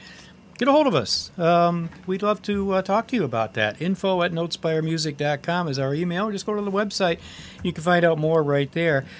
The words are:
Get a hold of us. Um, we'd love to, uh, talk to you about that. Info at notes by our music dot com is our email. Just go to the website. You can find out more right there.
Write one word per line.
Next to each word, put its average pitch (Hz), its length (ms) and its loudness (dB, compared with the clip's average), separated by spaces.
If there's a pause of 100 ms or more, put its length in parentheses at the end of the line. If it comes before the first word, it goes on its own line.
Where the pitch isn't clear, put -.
(580)
Get 240 80 0
a 277 60 6
hold 294 160 6
of 190 80 2
us. - 420 -2
Um, 170 520 2 (160)
we'd 190 160 -2
love 208 200 0
to, 196 300 -2
uh, 185 100 2
talk 202 260 0
to 254 80 -2
you 202 80 2
about 113 300 -2
that. 107 260 0
Info 185 420 0
at 175 100 0
notes 165 240 -4
by 160 180 -2
our 156 80 0
music 160 360 -4
dot 147 240 -2
com 170 260 -2
is 135 100 -4
our 139 160 -2
email. 180 380 -2
Just 196 140 -8
go 208 100 -4
to 202 60 -4
the 202 100 -4
website. 196 460 0 (440)
You 175 100 -2
can 156 120 -10
find 175 200 4
out 165 140 4
more 156 240 2
right 143 300 2
there. 165 320 2 (160)